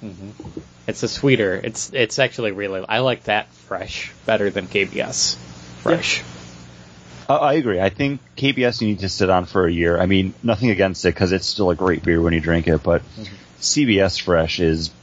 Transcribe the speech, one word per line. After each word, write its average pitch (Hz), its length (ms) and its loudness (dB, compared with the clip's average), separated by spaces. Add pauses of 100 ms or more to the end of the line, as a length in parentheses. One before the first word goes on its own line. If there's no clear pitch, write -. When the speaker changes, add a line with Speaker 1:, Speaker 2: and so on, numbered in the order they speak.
Speaker 1:
Mm-hmm. 98 560 -16 (260)
It's - 160 -8
a 117 60 0
sweeter. 110 540 2
It's, - 320 -8
it's 123 240 0
actually 120 340 -2
really, 95 360 -6
I 110 120 0
like 127 240 0
that 104 280 0
fresh - 600 -10 (140)
better 101 240 2
than 92 160 -4
K 98 180 0
B - 160 -4
S - 360 -2 (460)
fresh. - 360 0 (1080)
Speaker 2:
Yeah. 139 80 4
Speaker 3:
Uh, - 20 4
I 147 160 2
agree. 117 260 0
I 95 100 4
think 139 300 -2 (160)
K 139 160 2
B 131 120 0
S 120 180 2
you 110 60 2
need 98 120 -2
to 98 80 -2
sit 92 220 0
on 90 160 2
for 92 200 2
a 82 60 2
year. 85 260 2
I 90 80 2
mean, 95 360 2
nothing 117 280 2
against 95 360 2
it, 87 100 4
'cause 92 160 2
it's 92 140 0
still 95 240 0
a 87 40 2
great 92 300 0
beer 85 160 2
when 82 140 2
you 82 60 2
drink 82 280 0
it, 78 140 2
but 85 200 2
Speaker 1:
Mm-hmm. - 320 -16 (240)
Speaker 3:
C - 280 0
B 104 140 4
S 95 180 2
fresh 82 420 0
is, 80 300 0 (120)